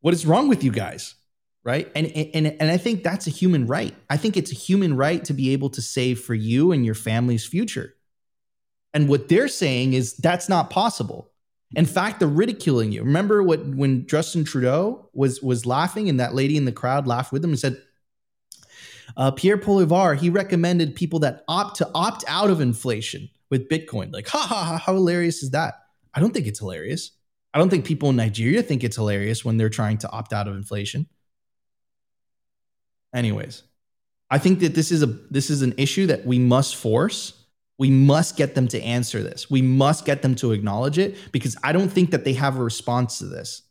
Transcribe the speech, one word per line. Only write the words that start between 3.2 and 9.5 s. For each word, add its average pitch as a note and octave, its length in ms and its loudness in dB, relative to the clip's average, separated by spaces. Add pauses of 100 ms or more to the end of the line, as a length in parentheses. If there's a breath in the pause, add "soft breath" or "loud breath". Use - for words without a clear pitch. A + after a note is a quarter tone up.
a - 20 -2
human D3+ 380 2
right. C#3+ 260 -4 (160)
I C#3 60 0
think G3 220 0
it's - 140 -4
a C3+ 40 -8
human F#3 400 0
right D3 300 0
to D#3 80 -4
be C3+ 180 0
able C3+ 200 0
to - 100 -8
save B2 400 -2
for - 120 -6
you A#2 380 2
and C3+ 140 2
your A2 100 0
family's A2+ 500 -2
future. - 500 -6 (960)
And D3+ 160 4
what C#3 180 2
they're A#3+ 220 4
saying C3 440 0